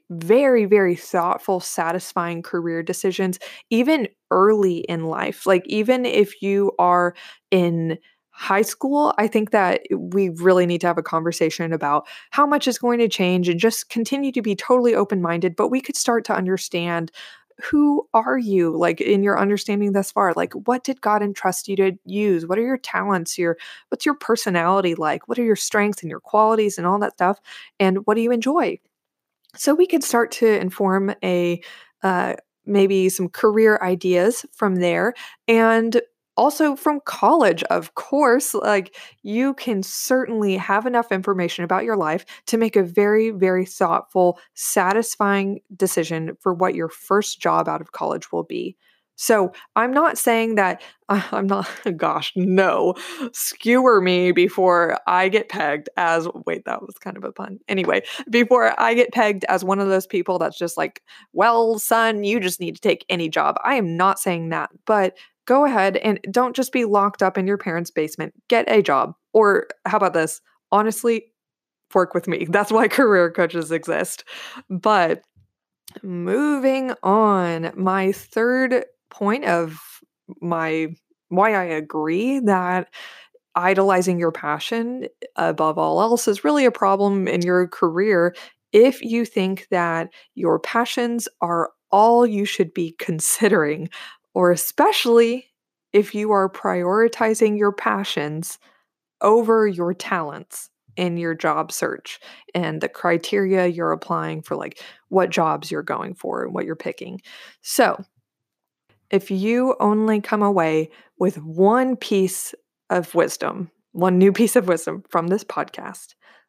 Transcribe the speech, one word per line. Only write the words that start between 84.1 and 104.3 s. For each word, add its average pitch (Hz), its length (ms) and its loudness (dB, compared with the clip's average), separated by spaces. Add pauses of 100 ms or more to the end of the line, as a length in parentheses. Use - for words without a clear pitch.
your 165 140 0
passion 233 720 -6 (300)
above 160 420 0
all 160 220 0
else 226 260 2
is 202 160 -2
really 294 220 2
a 240 80 6
problem 196 560 0
in 180 140 -2
your 180 260 2
career 175 640 0 (380)
if 247 300 6
you 233 220 -2
think 190 460 -4
that 170 380 -2 (260)
your 165 240 0
passions 233 720 -2 (120)
are 170 300 -2 (220)
all 233 340 6
you 208 180 0
should 185 300 -2
be 165 240 -6
considering, 165 920 0 (460)
or 180 160 4
especially 233 960 2 (460)
if 202 220 2
you 208 180 0
are 190 180 2
prioritizing 214 1080 0
your 208 160 2
passions 165 840 -4 (640)
over 220 460 4
your 180 280 -2
talents 160 760 -8 (280)
in 180 200 -2
your 170 180 -4
job 160 380 -2
search - 480 -8 (340)
and 156 260 -4
the - 80 -4
criteria 185 800 0
you're 170 260 -2
applying 160 500 -6